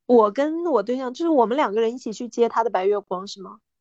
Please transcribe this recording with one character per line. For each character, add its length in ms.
我 260
跟 340
我 160
对 160
象， 160
就 120
是 40
我 160
们 120
两 160
个 80
人 120
一 40
起 160
去 160
接 180
他 160
的 60
白 160
月 140
光， 280
是 140
吗？ 160